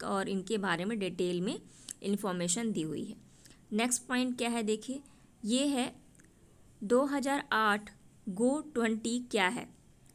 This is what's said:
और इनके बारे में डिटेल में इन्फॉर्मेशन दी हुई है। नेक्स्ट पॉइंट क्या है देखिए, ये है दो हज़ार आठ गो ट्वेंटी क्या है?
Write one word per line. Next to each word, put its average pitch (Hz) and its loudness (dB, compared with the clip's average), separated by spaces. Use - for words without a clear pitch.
और 196 -2
इनके 196 -2
बारे 180 -2
में 226 -2
डिटेल 180 -2
में 233 -2
इन्फॉर्मेशन 196 -2
दी 170 -2
हुई 156 -4
है। 202 -10
नेक्स्ट 240 0
पॉइंट 254 0
क्या 240 0
है 233 0
देखिए, 214 -2
ये 254 4
है 262 0
दो 240 4
हज़ार 277 0
आठ 214 2
गो 247 2
ट्वेंटी 226 0
क्या 214 2
है? - -4